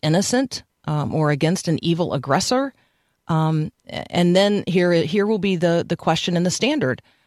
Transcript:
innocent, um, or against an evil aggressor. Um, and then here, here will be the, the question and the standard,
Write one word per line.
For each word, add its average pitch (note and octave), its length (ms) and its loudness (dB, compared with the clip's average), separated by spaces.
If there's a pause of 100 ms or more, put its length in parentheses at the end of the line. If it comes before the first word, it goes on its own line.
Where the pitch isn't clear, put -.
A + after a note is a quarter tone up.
innocent, G3 600 0 (220)
um, D3+ 280 -4
or D3+ 180 2
against D#3 360 0
an D#3+ 160 0
evil E3 300 0
aggressor. F#3+ 600 0 (540)
Um, D#3+ 460 -2 (140)
and F3 500 0
then G3+ 300 2
here, F3+ 260 2
here E3+ 320 0
will G#3+ 140 0
be F#3+ 180 0
the, E3+ 280 2
the E3+ 120 -4
question E3+ 400 0
and F3 80 2
the F3+ 60 0
standard, A3 500 -2 (260)